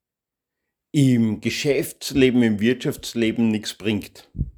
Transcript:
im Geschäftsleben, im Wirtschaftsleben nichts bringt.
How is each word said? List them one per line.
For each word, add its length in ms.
im 500
Geschäftsleben, 1000
im 160
Wirtschaftsleben 920
nichts 240
bringt. 540